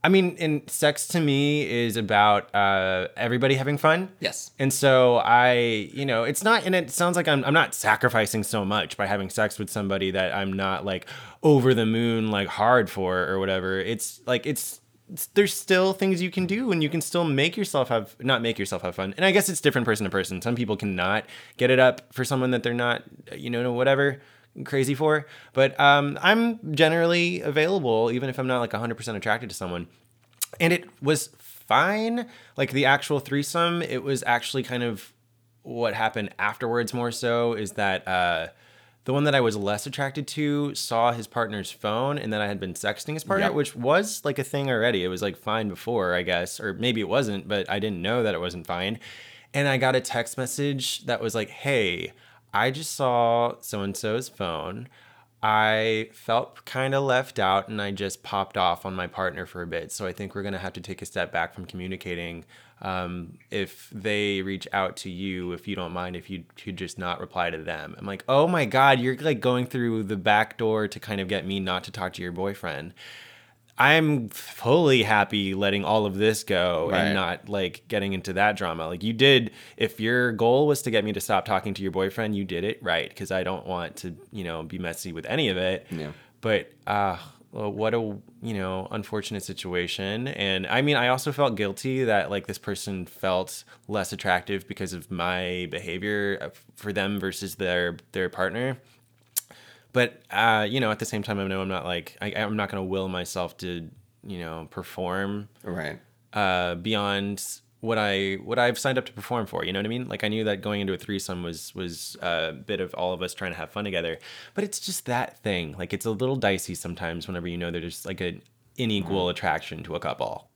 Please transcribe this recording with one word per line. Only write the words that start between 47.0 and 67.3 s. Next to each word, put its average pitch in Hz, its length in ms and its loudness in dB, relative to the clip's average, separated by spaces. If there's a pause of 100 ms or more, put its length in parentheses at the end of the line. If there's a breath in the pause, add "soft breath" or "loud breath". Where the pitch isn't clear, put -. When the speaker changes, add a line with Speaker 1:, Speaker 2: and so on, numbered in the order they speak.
Speaker 1:
it 98 60 -2
wasn't, 104 400 0
but 101 220 -2
I 101 100 0
didn't 101 240 -4
know 117 200 0
that 104 120 0
it 82 60 -4
wasn't 87 260 -6
fine. 92 320 -4 (540 loud breath)
And 143 140 0
I 135 100 2
got 131 180 4
a 127 60 2
text - 360 -4
message 135 680 -4
that 117 160 -2
was 110 120 -4
like, 110 160 -2
"Hey, 98 640 0 (420 soft breath)
I 113 180 2
just 151 220 -8
saw 120 680 2
so-and-so's 107 680 -4
phone. 90 600 -6 (520 soft breath)
I 110 720 2
felt - 520 -2
kinda 135 340 0
left 131 400 0
out 95 300 4
and 107 120 -6
I 101 100 -4
just 98 300 -6
popped 98 360 -4
off 90 280 2
on 95 100 -6
my 90 120 -4
partner 90 400 -4
for 90 160 -12
a 85 40 -8
bit. 82 240 -6
So - 140 -8
I 92 60 -4
think 95 240 -10
we're 101 80 -6
gonna 98 160 -6
have 90 140 -8
to 90 80 -12
take 92 200 -10
a 95 40 -10
step 87 260 -6
back 85 240 -2
from 90 100 -12
communicating. 87 800 -8 (360 loud breath)
Um, 90 560 -6 (140)
if - 420 -6
they 104 480 -2
reach 95 300 -4
out 95 260 0
to - 120 -12
you, 90 420 -6
if 87 160 -10
you 101 80 -4
don't 90 160 -6
mind, 90 240 -6
if 82 140 -12
you 92 160 -10 (100)
could 92 220 -12
just 90 200 -10
not 90 220 -6
reply 87 300 -2